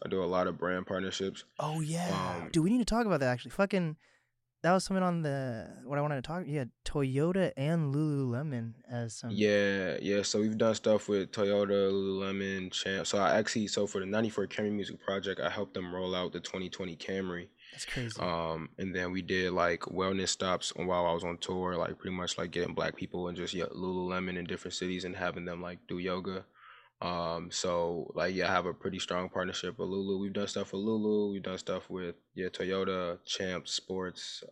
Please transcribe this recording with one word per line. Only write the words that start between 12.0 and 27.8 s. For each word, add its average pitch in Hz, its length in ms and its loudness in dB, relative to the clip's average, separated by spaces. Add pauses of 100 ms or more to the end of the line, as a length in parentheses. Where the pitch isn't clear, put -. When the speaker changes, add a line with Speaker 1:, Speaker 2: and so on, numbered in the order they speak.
Speaker 1:
Champ. 95 340 -2
So 104 140 2
I 95 180 6
actually, 107 300 2
so 101 180 0
for 98 140 -2
the 92 80 -2
ninety-four 104 400 0
Camry 107 240 0
Music 101 280 -4
Project, 98 400 -2
I 85 120 0
helped 101 240 -4
them 90 180 -6
roll 92 220 -2
out 90 180 -2
the 87 60 -6
twenty 92 300 -6
twenty 90 280 -8
Camry. 92 520 -4 (220)
Speaker 2:
That's - 140 -12
crazy. 117 360 -6
Speaker 1:
Um, 82 480 -2 (100)
and 92 160 -4
then 92 160 -2
we 92 100 -2
did, 90 320 0
like, 87 280 4
wellness 95 480 0
stops 90 460 0
while 87 320 2
I 85 60 4
was 87 100 -2
on 85 160 -4
tour, 90 380 -2
like, 85 220 -2
pretty 92 160 -4
much, 90 220 -4
like, 87 140 -4
getting 85 240 -2
black 82 220 -2
people 90 320 -4
and 87 80 -6
just, 87 160 -4
yeah, 87 120 -2
Lululemon 90 720 -2
in 87 80 -4
different 87 300 -6
cities 92 300 -4
and 90 100 -6
having 90 300 -2
them, 87 160 -6
like, 87 260 -10
do 90 120 -4
yoga. 92 460 -4 (560)
Um, 85 500 -2
so, 85 640 0